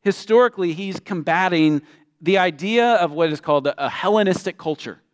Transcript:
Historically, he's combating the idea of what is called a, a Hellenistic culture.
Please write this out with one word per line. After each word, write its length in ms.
Historically, 720
he's 280
combating 800
the 160
idea 580
of 160
what 180
is 120
called 260
a, 180
a 40
Hellenistic 680
culture. 440